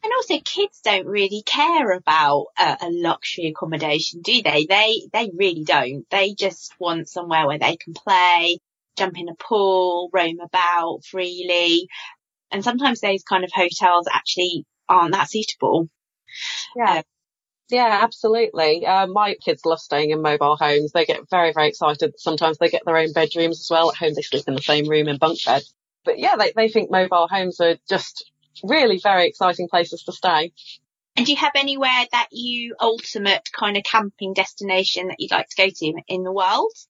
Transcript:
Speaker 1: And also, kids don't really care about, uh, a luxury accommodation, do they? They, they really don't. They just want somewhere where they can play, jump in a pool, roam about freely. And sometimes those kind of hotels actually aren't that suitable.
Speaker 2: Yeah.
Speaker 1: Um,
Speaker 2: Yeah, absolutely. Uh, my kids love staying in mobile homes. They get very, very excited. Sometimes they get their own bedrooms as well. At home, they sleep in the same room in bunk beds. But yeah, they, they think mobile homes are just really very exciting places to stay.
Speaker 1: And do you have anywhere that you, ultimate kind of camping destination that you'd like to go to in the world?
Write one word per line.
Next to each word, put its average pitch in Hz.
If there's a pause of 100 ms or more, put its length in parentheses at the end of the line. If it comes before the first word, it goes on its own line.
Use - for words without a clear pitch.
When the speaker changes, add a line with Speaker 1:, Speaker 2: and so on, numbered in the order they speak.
Speaker 1:
And 440
also, 494
kids -
don't 202
really 202
care 294
about, 156 (140)
uh, 165
a 175
luxury 170
accommodation, 156
do 226
they? 151
They, 214
they 214
really 170
don't. 143
They 196
just -
want 165
somewhere 165
where 147
they 147
can 165
play, 175 (380)
jump 190
in 170
a 170
pool, 185
roam 165
about 170 (100)
freely. 180 (640)
And 202
sometimes 247
those 196
kind 185
of 185
hotels 175
actually 175 (220)
aren't 170
that 185
suitable. 175 (880)
Speaker 2:
Yeah. 214
Speaker 1:
Um, 156 (680)
Speaker 2:
Yeah, 240
absolutely. 220
Uh, 190
my 202 (100)
kids 160
love 165
staying 151
in 156
mobile 151
homes. 147
They 165
get - (100)
very, 170
very 151
excited. 151
Sometimes 160
they 170
get -
their 165
own 160
bedrooms 165
as -
well. 165
At -
home, 156
they 151
sleep -
in 139
the 131
same 151
room 151
in 143
bunk 160
beds. 135 (300)
But -
yeah, 370
they, 208
they 226
think 220
mobile 185
homes 185
are 170 (120)
just - (340)
really 226
very 185
exciting 175
places 170
to -
stay. 165 (640)
Speaker 1:
And 247
do 285
you 277
have 294
anywhere 269
that 240
you, 240
ultimate 220
kind 202
of 202
camping 202
destination 190
that 180
you'd 190
like 175
to -
go 196
to 156 (140)
in 185
the 185
world? 214 (160)